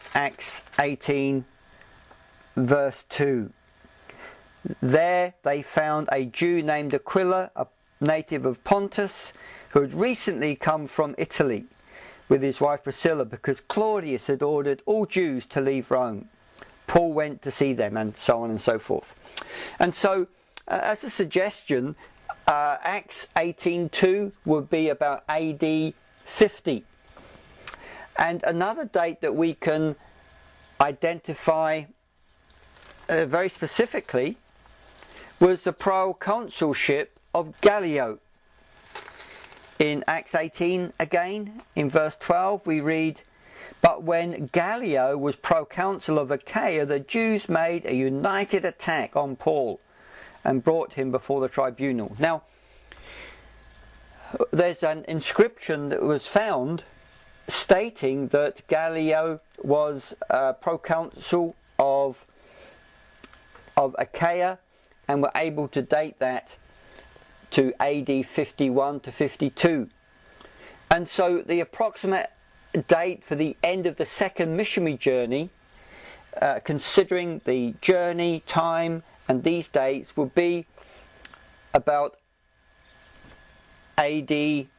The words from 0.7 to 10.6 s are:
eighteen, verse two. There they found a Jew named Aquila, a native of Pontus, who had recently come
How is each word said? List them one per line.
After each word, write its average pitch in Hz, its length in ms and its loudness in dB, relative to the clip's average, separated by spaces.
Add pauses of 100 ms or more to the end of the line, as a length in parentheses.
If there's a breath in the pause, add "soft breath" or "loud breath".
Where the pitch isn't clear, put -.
eighteen, 139 680 0 (1120 loud breath)
verse 135 500 2
two. 131 460 -2 (1300 loud breath)
There 175 640 2
they 143 180 0
found 151 500 -2
a 135 140 0
Jew 170 380 0
named 147 300 -2
Aquila, 185 640 0
a 131 120 -4 (340)
native 156 440 0
of 127 180 -2
Pontus, 196 680 -2 (380 loud breath)
who 143 120 4
had 139 120 -2
recently 165 640 -2
come 156 320 -2